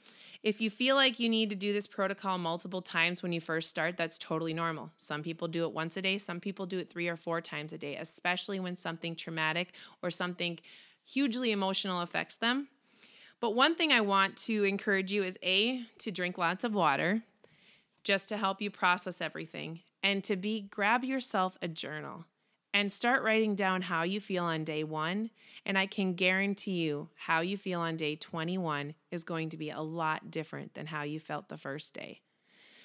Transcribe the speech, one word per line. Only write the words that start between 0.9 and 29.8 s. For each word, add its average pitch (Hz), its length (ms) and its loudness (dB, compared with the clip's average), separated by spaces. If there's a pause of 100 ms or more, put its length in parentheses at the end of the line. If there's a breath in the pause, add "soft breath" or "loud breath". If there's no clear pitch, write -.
like 269 240 6
you 233 100 2
need 220 220 4
to 208 60 -4
do 202 160 0
this 202 140 0
protocol 190 500 -2
multiple 175 460 -2
times 175 400 0
when 180 100 -2
you 165 80 0
first 160 300 -2
start, 170 260 -2
that's 165 220 -2
totally 165 340 -2
normal. 160 460 -4
Some 151 240 -6
people 165 260 -4
do 170 160 0
it 151 80 -2
once 160 240 -4
a 190 60 -4
day, 190 160 0
some 175 200 -6
people 190 280 -6
do 185 120 -4
it 160 120 -6
three 175 180 -4
or 170 80 -2
four 165 240 -2
times 156 320 -8
a 156 60 -10
day, 143 180 -8
especially 180 640 -2
when 180 160 -4
something 165 400 -6
traumatic 165 560 -2 (300 loud breath)
or 180 80 -2
something 175 500 -4 (420 loud breath)
hugely 254 480 0
emotional 190 520 0
affects 165 340 -2
them. 262 320 0 (720 loud breath)
But 220 140 0
one 285 200 6
thing 330 160 2
I 240 120 8
want 196 420 4
to 214 200 2
encourage 190 460 2
you 202 140 2
is, 185 180 -4
A, 233 420 2 (140)
to 214 140 -6
drink 180 260 -2
lots 175 240 2
of 220 120 0
water 165 480 4 (800 soft breath)
just 196 240 2
to 214 80 -4
help 196 240 0
you 208 100 -2
process 180 500 2
everything, 160 600 -6 (260)
and 196 160 2
to 202 140 0
be, 214 240 -2
grab 208 420 0
yourself 240 580 0
a 180 60 -4
journal 151 600 -8 (460)
and 202 200 2
start 262 320 4
writing 220 320 4
down 190 260 2
how 175 220 0
you 196 160 0
feel 180 240 0
on 160 180 0
day 156 220 -2
one. 165 460 -2 (340 loud breath)
And 196 120 0
I 190 100 4
can 190 280 0
guarantee 190 720 2
you 151 320 -2
how 165 240 2
you 190 160 0
feel 180 240 -4
on 165 160 -2
day 151 180 -2
twenty-one 156 800 -4 (160)
is 170 140 -6
going 160 240 -2
to 160 80 -8
be 151 140 -6
a 147 100 -8